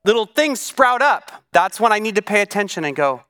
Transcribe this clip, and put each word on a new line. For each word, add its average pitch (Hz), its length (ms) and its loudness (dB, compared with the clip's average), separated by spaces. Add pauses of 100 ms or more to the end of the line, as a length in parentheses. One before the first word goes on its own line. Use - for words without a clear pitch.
little 214 200 2
thing 294 300 -2
sprout 247 460 0
up, - 500 -2
that's 180 280 2
when 226 120 2
I 208 80 2
need 214 160 -4
to 208 60 -2
pay 208 200 0
attention 202 440 -4
and 143 100 -6
go 139 340 -2